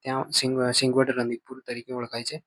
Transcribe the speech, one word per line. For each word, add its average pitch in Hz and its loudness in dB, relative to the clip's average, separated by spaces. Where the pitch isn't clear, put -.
ત્યાં 131 -2
સિંગ-, 127 2
સિંગવડ 131 4
રણધીકપુર 123 -4
તરીકે 120 -8
ઓળખાય 120 -6
છે. 156 -8